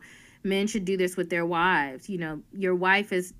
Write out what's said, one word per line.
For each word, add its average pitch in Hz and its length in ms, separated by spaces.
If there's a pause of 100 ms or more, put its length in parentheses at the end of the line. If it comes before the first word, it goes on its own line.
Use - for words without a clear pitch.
(440)
men 196 240
should 208 180
do 190 120
this 180 200
with 175 120
their 170 160
wives. 165 640
You 196 80
know, 156 240 (100)
your 185 240
wife 190 380
is, 185 260